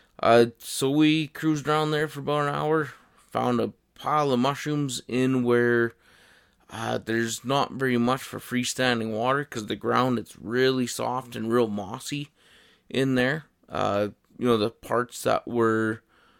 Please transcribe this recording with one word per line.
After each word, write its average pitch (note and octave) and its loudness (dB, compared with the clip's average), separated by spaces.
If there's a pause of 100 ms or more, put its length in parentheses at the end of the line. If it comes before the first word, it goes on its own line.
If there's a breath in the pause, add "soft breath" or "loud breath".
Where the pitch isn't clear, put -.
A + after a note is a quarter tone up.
(220 soft breath)
Uh, A#2 8 (120)
so - -4
we D#3 2
cruised D3+ -2
around D3+ 2
there D3+ -2
for C#3+ -12
about D3 -2
an C#3+ -4
hour, D3+ 0 (400 loud breath)
found A#2+ 0
a G#2+ -2 (220)
pile C#3+ 0
of B2 2
mushrooms C#3 -2
in B2+ 0
where, A#2+ 2 (760 soft breath)
uh, A2+ -6
there's A2+ -2
not C3+ -2
very B2+ 0
much B2 2
for - -12
freestanding B2 -2
water, B2+ 0
'cause A2 -8
the A2 -4
ground, A#2+ 2
it's - -10
really B2+ 0
soft A#2+ -6
and A2+ -4
real A#2 4
mossy G#2+ -8 (640 soft breath)
in C3 0
there. C3 0 (240)
Uh, G2+ 0 (300)
you A#2+ -2
know, A#2+ 4
the G#2+ 0
parts - -6
that - 0
were A2+ 0 (380 soft breath)